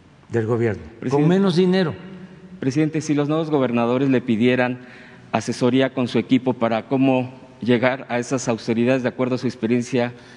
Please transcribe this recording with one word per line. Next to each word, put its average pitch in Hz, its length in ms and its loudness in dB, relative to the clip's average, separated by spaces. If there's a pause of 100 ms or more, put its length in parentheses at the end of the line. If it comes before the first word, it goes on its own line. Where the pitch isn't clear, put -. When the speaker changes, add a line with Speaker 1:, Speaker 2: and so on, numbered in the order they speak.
(280)
Speaker 1:
del 113 160 -2
gobierno, 110 380 0 (180)
Speaker 2:
Presidente. 123 100 -6
Speaker 1:
con 147 160 2
menos 185 300 2
dinero. 180 380 2 (680)
Speaker 2:
Presidente, 151 400 -2
si 147 140 -2
los 143 140 0
nuevos 156 220 -2
gobernadores 127 600 2
le 123 100 2
pidieran 123 600 0 (500)
asesoría 127 640 0
con 127 140 -2
su 123 100 0
equipo 127 360 2
para 113 340 -2
cómo 131 440 2 (280)
llegar 123 480 0
a 120 100 -2
esas 123 300 -4
austeridades 120 540 0
de 123 60 -2
acuerdo 127 280 -2
a - 20 -10
su 127 80 -4
experiencia, 120 640 -2 (240)